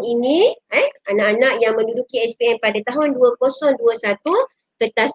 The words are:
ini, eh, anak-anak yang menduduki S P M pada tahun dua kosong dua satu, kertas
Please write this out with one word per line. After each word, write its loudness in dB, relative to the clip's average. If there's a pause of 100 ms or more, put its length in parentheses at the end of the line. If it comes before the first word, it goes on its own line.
ini, 2 (160)
eh, 2 (240)
anak-anak 2
yang 2
menduduki -4
S -2
P 0
M -8
pada -2
tahun 0
dua 2
kosong 0
dua 2
satu, -4 (460)
kertas 0